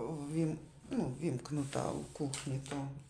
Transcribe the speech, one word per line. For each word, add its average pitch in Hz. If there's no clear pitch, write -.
вім-, 156
ну, 165
вімкнута 135
у 147
кухні, 135
то 139